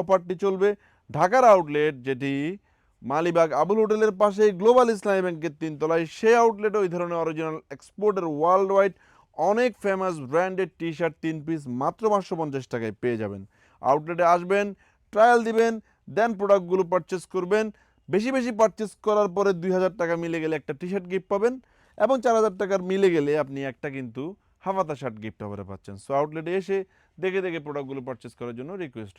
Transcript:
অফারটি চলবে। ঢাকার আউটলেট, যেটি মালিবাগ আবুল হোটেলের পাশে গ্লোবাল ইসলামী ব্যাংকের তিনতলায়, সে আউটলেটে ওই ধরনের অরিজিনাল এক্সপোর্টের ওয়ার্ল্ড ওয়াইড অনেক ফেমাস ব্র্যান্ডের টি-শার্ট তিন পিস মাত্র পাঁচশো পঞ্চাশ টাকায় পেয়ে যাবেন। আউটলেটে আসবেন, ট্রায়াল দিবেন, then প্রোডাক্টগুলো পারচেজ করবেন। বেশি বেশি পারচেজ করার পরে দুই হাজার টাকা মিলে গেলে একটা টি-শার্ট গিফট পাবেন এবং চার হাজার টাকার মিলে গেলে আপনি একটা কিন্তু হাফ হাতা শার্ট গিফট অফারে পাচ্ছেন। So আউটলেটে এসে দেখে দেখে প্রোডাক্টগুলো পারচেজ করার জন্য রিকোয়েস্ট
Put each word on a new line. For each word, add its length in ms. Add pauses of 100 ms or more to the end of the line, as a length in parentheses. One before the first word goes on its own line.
অফারটি 320 (100)
চলবে। 240 (480)
ঢাকার 280 (100)
আউটলেট, 400 (140)
যেটি 240 (760)
মালিবাগ 380 (140)
আবুল 200
হোটেলের 380
পাশে 240 (160)
গ্লোবাল 360
ইসলামী 300
ব্যাংকের 360
তিনতলায়, 420 (120)
সে 140 (120)
আউটলেটে 400
ওই 120
ধরনের 300
অরিজিনাল 320 (200)
এক্সপোর্টের 500 (100)
ওয়ার্ল্ড 380
ওয়াইড 180 (580)
অনেক 200 (140)
ফেমাস 300 (160)
ব্র্যান্ডের 480
টি-শার্ট 360 (100)
তিন 120 (100)
পিস 160 (180)
মাত্র 220 (100)
পাঁচশো 280
পঞ্চাশ 240 (100)
টাকায় 280
পেয়ে 200
যাবেন। 200 (480)
আউটলেটে 340 (100)
আসবেন, 320 (460)
ট্রায়াল 360
দিবেন, 240 (440)
then 140 (100)
প্রোডাক্টগুলো 420 (100)
পারচেজ 300 (120)
করবেন। 300 (500)
বেশি 220
বেশি 240
পারচেজ 300 (160)
করার 300
পরে 140 (120)
দুই 140
হাজার 240
টাকা 220
মিলে 200
গেলে 180
একটা 200
টি-শার্ট 320
গিফট 200
পাবেন 220 (500)
এবং 200
চার 140
হাজার 220
টাকার 200 (100)
মিলে 260
গেলে 160 (120)
আপনি 140 (120)
একটা 260
কিন্তু 260 (420)
হাফ 160
হাতা 200
শার্ট 220
গিফট 240
অফারে 240
পাচ্ছেন। 240 (100)
So 140
আউটলেটে 420
এসে 180 (440)
দেখে 240
দেখে 200
প্রোডাক্টগুলো 420
পারচেজ 300
করার 200
জন্য 120 (140)
রিকোয়েস্ট 340